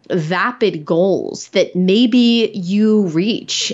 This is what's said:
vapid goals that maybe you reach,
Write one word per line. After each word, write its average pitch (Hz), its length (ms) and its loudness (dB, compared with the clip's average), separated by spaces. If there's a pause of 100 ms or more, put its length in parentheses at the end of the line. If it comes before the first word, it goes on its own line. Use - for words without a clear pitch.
vapid 175 760 -2
goals 175 640 -2
that - 260 -2
maybe 233 800 2
you 208 540 0
reach, - 640 -4